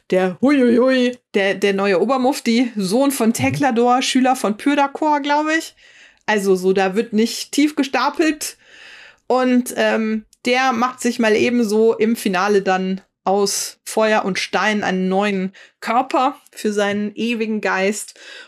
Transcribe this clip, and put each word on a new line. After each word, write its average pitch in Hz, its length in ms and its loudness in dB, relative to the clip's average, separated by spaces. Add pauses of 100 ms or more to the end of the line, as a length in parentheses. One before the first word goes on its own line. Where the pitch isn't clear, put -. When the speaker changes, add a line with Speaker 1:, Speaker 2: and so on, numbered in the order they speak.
Speaker 1:
der 185 320 0
Huiuiui, 247 760 4 (200)
der, 196 180 2
der 196 220 0
neue 196 260 2
Obermufti, 247 720 0
Sohn 214 360 0
von 233 180 0
Speaker 2:
Mhm. 233 40 2
Speaker 1:
Teklador, 247 680 0
Schüler 254 340 2
von 208 220 -2
Pyrdakor, 285 640 0
glaub 294 240 0 (100)
ich. 320 200 -6 (500)
Also 196 300 0
so, 185 180 2
da 190 220 0
wird 233 180 -2
nicht 220 380 -2
tief 294 240 0
gestapelt. 294 840 -2 (680)
Und, 247 500 2
ähm, 220 480 -2 (200)
der 254 260 2
macht 240 300 -4
sich 240 180 -2
mal 220 160 2
ebenso 226 600 2
im 226 200 0
Finale 196 480 0
dann 190 380 -2 (240)
aus 196 600 -2
Feuer 214 400 0
und 190 140 -4
Stein 208 440 -2
einen 185 240 -2
neuen 190 440 -2 (300)
Körper 262 540 0 (160)
für 214 220 -4
seinen 208 400 -2
ewigen 220 480 -4
Geist. 190 580 -4 (280)